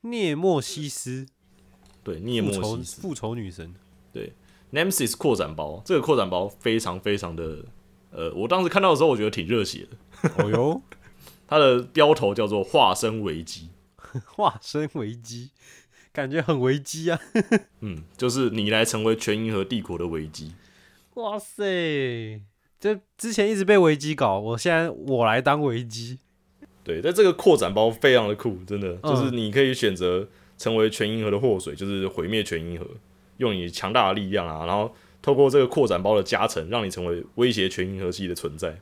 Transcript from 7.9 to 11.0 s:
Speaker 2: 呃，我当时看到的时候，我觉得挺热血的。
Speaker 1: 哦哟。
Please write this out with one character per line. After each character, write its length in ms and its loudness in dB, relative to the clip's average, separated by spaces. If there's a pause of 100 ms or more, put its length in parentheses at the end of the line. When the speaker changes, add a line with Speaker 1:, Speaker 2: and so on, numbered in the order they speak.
Speaker 2:
呃， 220 -6
我 160 -4
当 140 2
时 80 0
看 100 2
到 80 4
的 80 6
时 60 2
候， 60 6
我 100 4
觉 40 -2
得 80 0
挺 160 -6
热 160 0
血 280 -8
的。 400 -6 (120)
Speaker 1:
哦 60 0
哟。 340 0 (300)